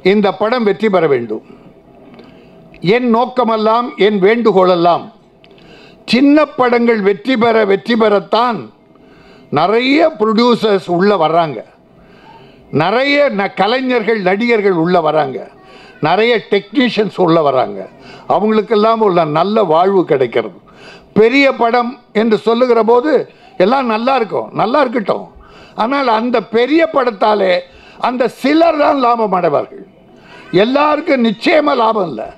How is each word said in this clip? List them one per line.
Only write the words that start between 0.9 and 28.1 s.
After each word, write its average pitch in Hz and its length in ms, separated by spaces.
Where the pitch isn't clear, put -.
பெற 170 180
வேண்டும். 113 300
என் 247 220
நோக்கமெல்லாம், 226 720
என் 208 200
வேண்டுகோளெல்லாம், 185 800
சின்ன 285 320
படங்கள் 233 480
வெற்றி 226 280
பெற, 220 280
வெற்றி 196 300
பெறத்தான் 220 640
நிறைய 247 580
ப்ரொடியூசர்ஸ் 214 680
உள்ள 202 140
வர்றாங்க, 156 340
நிறைய 262 680
ந-, 196 180
கலைஞர்கள் 226 680
நடிகர்கள் 202 540
உள்ள 180 160
வராங்க, 147 500
நிறைய 208 500
டெக்னீஷியன்ஸ் 208 760
உள்ள 165 160
வராங்க. 113 460
அவங்களுக்கெல்லாம் 214 760
உள்ள 175 240
நல்ல 208 260
வாழ்வு 185 300
கிடைக்கிறது. 120 540
பெரிய 247 400
படம் 233 440
என்று 214 260
சொல்லுகிற 233 440
போது 240 300
எல்லாம் 262 220
நல்லா 233 320
இருக்கும், 156 340
நல்லா 202 280
இருக்கட்டும். 208 460
ஆனால் 269 260
அந்த 226 280
பெரிய 294 380
படத்தாலே 214 580
அந்த 247 220